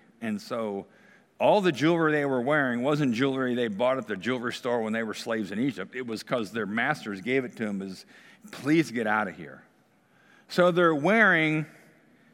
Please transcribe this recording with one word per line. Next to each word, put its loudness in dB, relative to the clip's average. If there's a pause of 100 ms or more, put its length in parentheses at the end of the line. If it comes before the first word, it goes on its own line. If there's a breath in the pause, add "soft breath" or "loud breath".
(220)
And -6
so -6 (540 soft breath)
all 4
the 2
jewelry 2
they 2
were 0
wearing 0
wasn't 2
jewelry 0
they 0
bought 0
at -6
the -4
jewelry -4
store -2
when -2
they -2
were -6
slaves -4
in -4
Egypt. -4
It -8
was -6
'cause -4
their -4
masters -4
gave 0
it -14
to -4
them -4
as, -12 (460 loud breath)
"Please 0
get -2
out 0
of -10
here." -18 (840 soft breath)
So 4
they're 4
wearing 4 (680 soft breath)